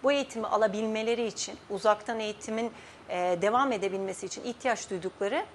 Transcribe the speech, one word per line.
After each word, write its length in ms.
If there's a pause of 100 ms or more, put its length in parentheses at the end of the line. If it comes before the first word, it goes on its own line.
bu 80
eğitimi 360
alabilmeleri 760
için, 320 (120)
uzaktan 500
eğitimin, 520 (380)
e, 320
devam 300
edebilmesi 540
için 180
ihtiyaç 460
duydukları 640